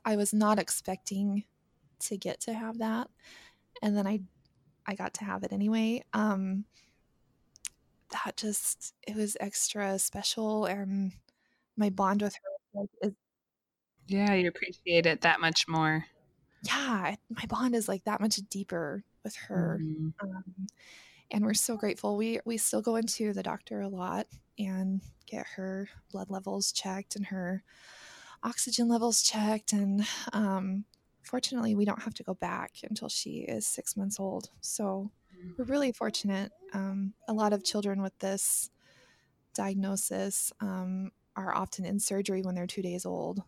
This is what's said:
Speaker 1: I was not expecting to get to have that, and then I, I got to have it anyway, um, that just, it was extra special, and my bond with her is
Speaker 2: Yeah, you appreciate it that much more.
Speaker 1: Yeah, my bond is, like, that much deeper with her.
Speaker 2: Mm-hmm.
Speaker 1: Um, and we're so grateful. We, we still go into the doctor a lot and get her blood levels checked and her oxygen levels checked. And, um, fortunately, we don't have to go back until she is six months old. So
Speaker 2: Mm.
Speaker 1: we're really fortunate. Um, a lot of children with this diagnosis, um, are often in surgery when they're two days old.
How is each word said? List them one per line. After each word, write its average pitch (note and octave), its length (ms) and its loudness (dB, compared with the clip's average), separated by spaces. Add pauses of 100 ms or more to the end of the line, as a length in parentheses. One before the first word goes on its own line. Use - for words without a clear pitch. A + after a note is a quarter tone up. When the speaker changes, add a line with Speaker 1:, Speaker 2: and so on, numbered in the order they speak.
Speaker 1:
I A3 120 4
was G3+ 160 2
not G#3+ 260 6
expecting G3 840 0 (560)
to - 160 -4
get - 240 -4
to A3+ 120 -4
have A3+ 260 -4
that, A3+ 300 0 (720)
and G#2+ 160 4
then G2+ 100 2
I, G2+ 140 0 (640)
I G3+ 80 -4
got - 200 -4
to G#3 100 -8
have G3 180 -4
it G3 100 -2
anyway, A3 500 2 (100)
um, G3 520 2 (1500)
that - 260 -6
just, - 560 -4 (140)
it G#3 80 -6
was G#3+ 240 0
extra G3+ 600 0
special, G#3+ 640 0
and G3 480 0 (640)
my G#3 120 6
bond G3 320 4
with G#3 140 -2
her - 520 -8 (140)
is G3+ 120 0 (920)
Speaker 2:
Yeah, G3+ 260 4
you F3+ 140 6
appreciate E3+ 580 4
it D#3+ 160 4
that E3 200 6
much E3 260 4
more. D#3+ 380 4 (560)
Speaker 1:
Yeah, G#3 540 0 (140)
my A3+ 180 -8
bond A#3+ 280 2
is, A3 120 2
like, G3 180 0
that G#3+ 160 0
much G#3+ 140 4 (140)
deeper F#3 540 -4 (200)
with G#3+ 120 -8
her. E3+ 460 -2
Speaker 2:
Mm-hmm. D#3 280 -2 (120)
Speaker 1:
Um, F#3+ 460 -10 (640)
and G#3 140 2
we're G#3+ 100 2
so A3+ 220 0
grateful. G#3 400 0
We, A3+ 280 0
we A3+ 120 -2
still G#3+ 240 0
go A3+ 160 2
into A3+ 360 0
the G3 100 -2
doctor G3+ 380 -4
a G3 80 -4
lot F#3 380 -4 (320)
and F#3+ 420 0 (240)
get - 200 -8 (100)
her F#3+ 340 -6 (220)
blood F#3+ 180 -8
levels G3 420 -4
checked F#3+ 440 -6
and G3+ 120 -6
her F#3+ 360 -4 (800)
oxygen A#3+ 460 0
levels A#3 340 4
checked. G#3+ 500 2
And, G3+ 320 4 (280)
um, F#3+ 520 0 (380)
fortunately, A#3+ 520 0
we G3+ 100 4
don't G3+ 180 0
have A3+ 120 -6
to - 80 -14
go F#3+ 120 -4
back - 420 -6 (120)
until - 200 -6
she - 320 -4
is A3 260 -2
six - 300 -4
months G3+ 220 -2
old. F#3+ 320 -4 (100)
So G3 500 -2 (220)
Speaker 2:
Mm. F3+ 240 -14
Speaker 1:
we're B3+ 80 -2
really C4+ 260 2
fortunate. G3+ 600 0 (200)
Um, G3 400 -2 (140)
a A3 60 0
lot G#3+ 200 4
of G3 100 0
children G3+ 380 0
with F#3+ 180 -4
this - 500 0 (840)
diagnosis, G3 1080 0
um, F#3+ 520 -2 (240)
are F#3+ 200 0
often F#3 300 -2
in G3 140 0
surgery G3 440 0
when F3+ 120 -2
they're F3+ 120 -2
two G3 160 -6
days F3+ 220 -4
old. F3+ 420 -4